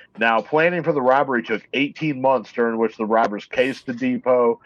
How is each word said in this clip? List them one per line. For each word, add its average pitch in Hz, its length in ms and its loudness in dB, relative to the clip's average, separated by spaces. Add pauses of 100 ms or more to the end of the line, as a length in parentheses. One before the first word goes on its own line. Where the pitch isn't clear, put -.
(180)
Now, 113 240 2
planning 160 420 0
for 160 100 0
the 143 80 -2
robbery 127 420 2
took 107 300 -6
eighteen 139 480 -4
months, 131 300 0
during 117 260 -2
which 113 200 -2
the 113 80 -4
robbers 107 400 0
cased 127 400 -2
the 127 80 -6
depot, 123 720 0